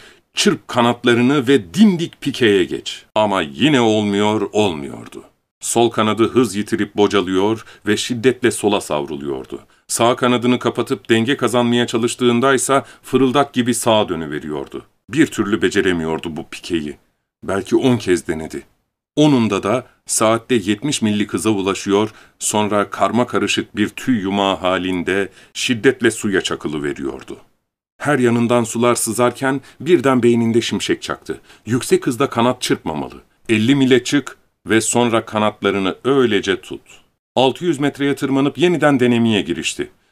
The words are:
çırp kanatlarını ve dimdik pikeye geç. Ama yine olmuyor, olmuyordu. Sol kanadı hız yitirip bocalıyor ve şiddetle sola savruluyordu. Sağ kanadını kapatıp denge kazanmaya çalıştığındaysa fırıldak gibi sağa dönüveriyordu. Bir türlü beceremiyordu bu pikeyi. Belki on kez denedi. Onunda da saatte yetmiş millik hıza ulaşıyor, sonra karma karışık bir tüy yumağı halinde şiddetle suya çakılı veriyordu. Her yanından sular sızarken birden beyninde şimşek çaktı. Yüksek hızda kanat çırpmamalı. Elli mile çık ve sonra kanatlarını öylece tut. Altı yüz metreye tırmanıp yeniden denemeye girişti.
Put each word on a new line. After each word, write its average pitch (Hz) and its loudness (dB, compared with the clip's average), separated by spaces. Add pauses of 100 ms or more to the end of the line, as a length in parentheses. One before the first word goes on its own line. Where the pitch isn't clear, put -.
(340)
çırp - 0
kanatlarını 120 2
ve 101 2
dimdik 175 2
pikeye 104 2
geç. - -8 (100)
Ama 101 2
yine 101 0
olmuyor, 107 2
olmuyordu. 69 -4 (360)
Sol 117 2
kanadı 107 0
hız 101 0
yitirip - -4
bocalıyor 101 0 (220)
ve 104 0
şiddetle 120 0
sola 101 0
savruluyordu. 69 -6 (280)
Sağ 120 0
kanadını 123 0
kapatıp 120 -4
denge 113 2
kazanmaya 120 0
çalıştığındaysa 123 0 (180)
fırıldak 131 0
gibi 120 0
sağa 107 2
dönüveriyordu. 73 -8 (280)
Bir 139 -6
türlü 101 -4
beceremiyordu 82 -2
bu 82 -12
pikeyi. 76 -8 (480)
Belki 98 -2
on 123 2
kez 92 -2
denedi. 78 -8 (540)
Onunda 117 2
da 117 -2 (200)
saatte 113 0
yetmiş 107 -2
millik 104 0
hıza 107 0
ulaşıyor, 98 0 (280)
sonra 104 0
karma 107 0
karışık - -4
bir 101 0
tüy 123 -2
yumağı 98 0
halinde 92 -2 (260)
şiddetle 120 0
suya 95 -2
çakılı 78 -6
veriyordu. 67 -8 (600)
Her 143 -2
yanından 120 2
sular 120 0
sızarken 120 -2 (200)
birden 127 2
beyninde 117 4
şimşek - -2
çaktı. - -10 (260)
Yüksek 127 0
hızda 131 -2
kanat 123 0
çırpmamalı. 67 -4 (260)
Elli 110 2
mile 127 4
çık - -2 (300)
ve 107 2
sonra 117 0
kanatlarını 101 -2
öylece 107 2
tut. - -14 (540)
Altı 131 2
yüz 156 -2
metreye 143 -2
tırmanıp 135 -2
yeniden 147 2
denemeye 117 4
girişti. 76 -6 (220)